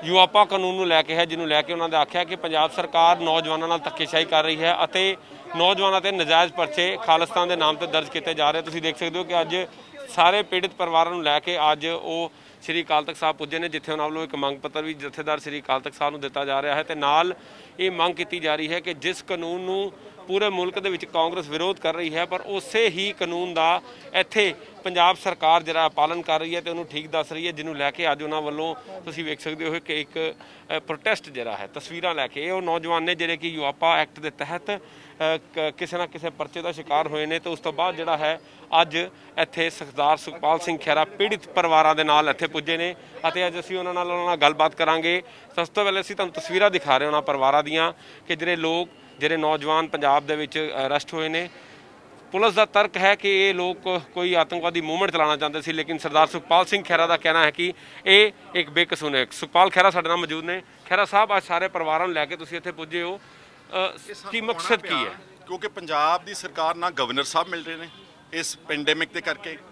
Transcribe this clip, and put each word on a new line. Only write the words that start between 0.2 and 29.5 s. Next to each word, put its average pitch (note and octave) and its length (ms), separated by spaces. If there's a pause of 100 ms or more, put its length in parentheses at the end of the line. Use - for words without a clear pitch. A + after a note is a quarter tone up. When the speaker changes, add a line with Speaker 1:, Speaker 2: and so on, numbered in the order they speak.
Speaker 1:
ਕਾਨੂੰਨ F#3+ 320
ਨੂੰ F#3 100
ਲੈ D#3+ 160
ਕੇ D#3+ 120
ਹੈ, E3+ 100
ਜਿਹਨੂੰ E3 240
ਲੈ D3+ 140
ਕੇ D#3+ 100
ਉਹਨਾਂ E3 160
ਨੇ D#3+ 80
ਆਖਿਆ F3 280
ਕਿ F3 120
ਪੰਜਾਬ D#3+ 340
ਸਰਕਾਰ E3 480
ਨੌਜਵਾਨਾਂ D#3+ 500
ਨਾਲ E3+ 100
ਧੱਕੇਸ਼ਾਹੀ D#3+ 460
ਕਰ D#3 200
ਰਹੀ D#3+ 180
ਹੈ E3+ 220
ਅਤੇ F#3 320 (400)
ਨੌਜਵਾਨਾਂ F#3+ 440
'ਤੇ G3 120
ਨਜਾਇਜ਼ E3 400
ਪਰਚੇ F3 540
ਖਾਲਿਸਤਾਨ E3+ 420
ਦੇ F3+ 80
ਨਾਮ D#3 200
'ਤੇ E3+ 100
ਦਰਜ D3+ 220
ਕੀਤੇ D#3+ 260
ਜਾ D3+ 160
ਰਹੇ। D#3+ 120
ਤੁਸੀਂ D#3+ 200
ਦੇਖ D#3+ 140
ਸਕਦੇ E3+ 220
ਹੋ F3+ 60
ਕਿ E3+ 160
ਅੱਜ D#3+ 160 (520)
ਸਾਰੇ F3+ 340
ਪੀੜਤ F#3 280
ਪਰਿਵਾਰਾਂ E3+ 420
ਨੂੰ F3 100
ਲੈ D3 180
ਕੇ F3 180 (140)
ਅੱਜ D3+ 140
ਉਹ E3 460 (300)
ਸ਼੍ਰੀ E3 200
ਅਕਾਲ D3+ 220
ਤਖਤ D3+ 120
ਸਾਹਿਬ D#3 200
ਪੁੱਜੇ D#3 220
ਨੇ, E3+ 100
ਜਿੱਥੇ D#3 240
ਉਹਨਾਂ D3+ 140
ਵੱਲੋਂ D#3+ 180
ਇੱਕ D#3 100
ਮੰਗ C#3 240
ਪੱਤਰ D3+ 240
ਵੀ D#3 120
ਜਥੇਦਾਰ D3 440
ਸ਼੍ਰੀ D3 220
ਅਕਾਲ C3 200
ਤਖਤ C#3 140
ਸਾਹਿਬ D3 180
ਨੂੰ D3 80
ਦਿੱਤਾ C#3 240
ਜਾ C#3 180
ਰਿਹਾ C#3+ 120
ਹੈ D#3 80
ਤੇ D#3+ 120
ਨਾਲ D3+ 400 (460)
ਇਹ F#3 100
ਮੰਗ F3 240
ਕੀਤੀ F3 240
ਜਾ D#3 160
ਰਹੀ D#3 180
ਹੈ F3 80
ਕਿ E3+ 140
ਜਿਸ E3+ 280
ਕਾਨੂੰਨ F3 380
ਨੂੰ F#3+ 320 (360)
ਪੂਰੇ G3+ 200
ਮੁਲਕ F#3 300
ਦੇ F#3+ 120
ਵਿੱਚ F3 140
ਕਾਂਗਰਸ E3 440
ਵਿਰੋਧ F3 300
ਕਰ D#3+ 160
ਰਹੀ E3 200
ਹੈ, E3+ 100
ਪਰ F3+ 160
ਉਸੇ G3+ 480
ਹੀ F#3+ 320
ਕਾਨੂੰਨ F3 340
ਦਾ E3 280 (320)
ਇੱਥੇ F#3 400 (300)
ਪੰਜਾਬ F3+ 320
ਸਰਕਾਰ E3 460
ਜਿਹੜਾ D#3+ 260
ਪਾਲਨ D#3+ 340
ਕਰ D#3 180
ਰਹੀ E3 160
ਹੈ F3 40
ਤੇ E3+ 100
ਉਹਨੂੰ E3 160
ਠੀਕ D3+ 220
ਦੱਸ D#3 240
ਰਹੀ E3 140
ਹੈ, E3+ 60
ਜਿਹਨੂੰ D3+ 240
ਲੈ C#3+ 140
ਕੇ D#3+ 220
ਅੱਜ C#3+ 100
ਉਹਨਾਂ D#3 200
ਵੱਲੋਂ D3+ 320 (300)
ਤੁਸੀਂ E3 200
ਵੇਖ D3+ 160
ਸਕਦੇ D#3 280